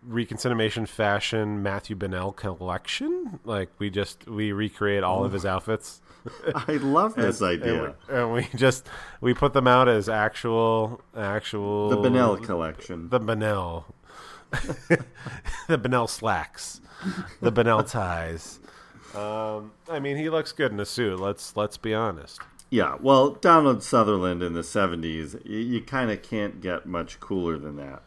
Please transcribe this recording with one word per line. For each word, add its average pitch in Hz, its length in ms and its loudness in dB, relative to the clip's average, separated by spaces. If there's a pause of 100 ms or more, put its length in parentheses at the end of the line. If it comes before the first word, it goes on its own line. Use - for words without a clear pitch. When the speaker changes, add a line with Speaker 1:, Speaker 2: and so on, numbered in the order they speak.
Speaker 1:
Reconcinimation 113 800 -2
fashion 104 720 0
Matthew 98 320 -4
Bennell 92 380 -4
collection? 151 1120 -6
Like, 101 340 -4
we 208 120 -2
just, 98 380 -4
we 107 220 -2
recreate 101 540 0
all 92 200 2
of 98 80 -2
his 95 140 -4
outfits? 95 540 -4 (300)
Speaker 2:
<laughs> - 240 -6
I - 180 -4
love 151 420 2
this 113 260 0
Speaker 1:
And, 90 220 0
Speaker 2:
idea. 78 320 -2 (140)
Speaker 1:
and 120 240 0
we, 120 80 2
and 139 120 -6
we 123 60 -8
just, 127 300 4 (320)
we 123 140 4
put 139 180 2
them 131 160 6
out 127 200 8
as 107 200 4
actual, 113 920 2 (140)
actual 104 760 -2
Speaker 2:
The 104 80 4
Bennell 123 400 4
collection. 85 720 -6
Speaker 1:
The 123 100 4
Bennell. 104 760 -4 (580)
<laughs> - 1160 -4
The 160 100 4
Bennell 120 300 2
slacks. - 720 -4 (600)
The 117 120 2
Bennell 110 320 4
ties. 85 720 -6 (560)
Um, 107 580 -6 (180)
I 156 100 -4
mean, 139 160 -4
he 156 140 -2
looks 160 220 -2
good 131 200 0
in 104 80 -4
a 101 60 -2
suit. 98 340 -2
Let's, - 360 -6
let's 104 200 -2
be 110 180 -2
honest. 101 460 -4 (300)
Speaker 2:
Yeah, 82 300 4
well, 135 300 8
Donald 147 520 6
Sutherland 92 600 2
in 85 120 -2
the 85 100 -4
seventies, 82 680 -2
y-, - 100 -12
you 113 380 -4
kinda 123 340 -2
can't 104 460 -6
get 90 240 -4
much 85 340 -6
cooler 85 380 -2
than 73 180 -10
that. 69 300 -14